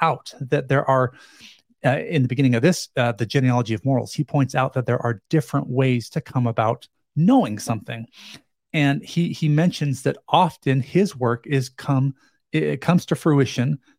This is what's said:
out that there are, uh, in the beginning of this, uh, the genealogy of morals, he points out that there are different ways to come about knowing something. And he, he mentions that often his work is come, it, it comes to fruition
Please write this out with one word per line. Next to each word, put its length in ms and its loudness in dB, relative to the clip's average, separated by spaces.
out 380 -2
that 280 -2
there 200 0
are, 260 2
uh, 140 2
in 240 -2
the 60 2
beginning 280 2
of 60 0
this, 340 2
uh, 180 2
the 120 -6
genealogy 480 0
of 100 -4
morals, 300 -2
he 100 -2
points 300 -2
out 200 -2
that 120 -4
there 160 -2
are 280 -4
different 380 -2
ways 440 0
to 100 -6
come 240 -2
about 420 -2
knowing 420 4
something. 480 -8
And 320 0
he, 300 -2
he 160 -2
mentions 540 0
that 140 -2
often 520 0
his 360 0
work 320 -2
is 220 -2
come, 440 -2
it, 120 0
it 180 -2
comes 260 2
to 80 -2
fruition 640 2